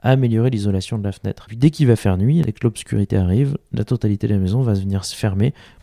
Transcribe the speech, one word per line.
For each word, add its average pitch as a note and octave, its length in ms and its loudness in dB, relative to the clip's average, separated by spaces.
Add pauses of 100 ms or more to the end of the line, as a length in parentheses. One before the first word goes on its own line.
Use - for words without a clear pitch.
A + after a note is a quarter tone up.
améliorer B2 480 2
l'isolation G#2 480 -2
de G2+ 60 -6
la G2 80 -4
fenêtre. - 340 -10
Puis A2+ 100 -16
dès C#3 140 4
qu'il D3 160 0
va A#2 100 6
faire F#2 220 0
nuit, C#3+ 240 2
dès A#2 100 -2
que - 100 -20
l'obscurité G#2+ 540 -2
arrive, G#2 400 2 (160)
la G2+ 120 -2
totalité G#2+ 420 -2
de G#2+ 80 0
la G2 60 0
maison F#2+ 200 0
va A#2 140 0
venir G2 300 -2
se - 100 -12
fermer G#2+ 400 -2 (280)